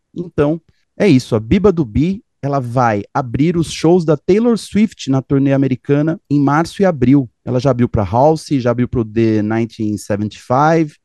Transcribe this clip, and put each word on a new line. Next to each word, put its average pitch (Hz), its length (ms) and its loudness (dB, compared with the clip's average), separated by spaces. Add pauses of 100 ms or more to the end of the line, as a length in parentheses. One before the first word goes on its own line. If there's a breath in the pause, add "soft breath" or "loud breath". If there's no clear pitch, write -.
(140)
Então, 160 460 -4 (380)
é 208 100 2
isso, 127 280 2
a 107 40 2
Biba 185 320 2
do 165 140 0
Bi, 151 380 -2 (180)
ela 139 180 -2
vai 117 440 0 (100)
abrir 135 420 -2
os 165 160 -2
shows 170 320 2
da 151 140 2
Taylor 220 400 2
Swift - 520 -4
na 135 120 0
turnê 139 320 0
americana 143 640 0 (100)
em 143 100 0
março 147 420 0
e 196 40 2
abril. 135 440 2 (140)
Ela 123 160 -2
já 139 100 0
abriu 120 180 0
pra 110 160 0
Halsey, 135 560 0
já 120 120 0
abriu 120 160 -2
pro 120 180 -4
The 110 380 0
nineteen 110 540 -4
seventy-five 143 1080 -2